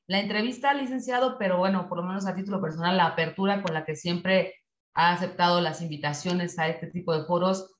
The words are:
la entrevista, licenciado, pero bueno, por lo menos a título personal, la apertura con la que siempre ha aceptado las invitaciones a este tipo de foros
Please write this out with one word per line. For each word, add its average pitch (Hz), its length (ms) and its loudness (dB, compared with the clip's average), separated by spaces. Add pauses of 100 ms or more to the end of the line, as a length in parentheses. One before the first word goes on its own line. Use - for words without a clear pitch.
la 190 140 0
entrevista, 214 540 0
licenciado, 254 640 0
pero 180 200 2
bueno, 185 300 2
por 170 100 -6
lo 175 60 -2
menos 190 220 -4
a 185 80 -2
título 196 260 -4
personal, 165 360 0
la 175 100 6
apertura 190 560 0
con 175 120 -2
la 160 100 -4
que 156 120 -6
siempre 175 580 0 (400)
ha 170 180 4
aceptado 175 480 2
las 165 220 -2
invitaciones 170 760 -2
a 160 100 2
este 165 200 -6
tipo 165 280 -2
de 151 80 -2
foros 185 560 0